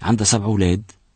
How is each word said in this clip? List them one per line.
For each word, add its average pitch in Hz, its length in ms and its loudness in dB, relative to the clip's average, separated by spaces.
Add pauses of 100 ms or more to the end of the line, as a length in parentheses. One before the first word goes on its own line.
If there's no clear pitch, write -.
عندها 107 220 0
سبع 101 200 0
أولاد 98 460 0 (260)